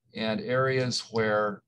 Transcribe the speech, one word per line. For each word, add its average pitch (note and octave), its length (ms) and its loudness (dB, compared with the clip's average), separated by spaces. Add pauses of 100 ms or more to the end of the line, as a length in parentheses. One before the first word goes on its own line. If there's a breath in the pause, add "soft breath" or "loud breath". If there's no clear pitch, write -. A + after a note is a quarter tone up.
(140)
and A2 260 -2
areas B2+ 720 0
where G#2+ 560 0